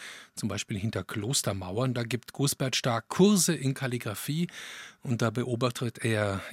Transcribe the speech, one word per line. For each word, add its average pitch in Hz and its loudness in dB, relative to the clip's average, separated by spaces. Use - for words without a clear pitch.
zum - -4
Beispiel 104 -4
hinter 101 -2
Klostermauern. 104 -2
Da 120 -2
gibt 117 -4
Gosbert 139 0
Stark 117 0
Kurse 180 6
in 135 0
Kalligraphie 131 -2
und 120 0
da 113 4
beobachtet 123 -2
er 107 2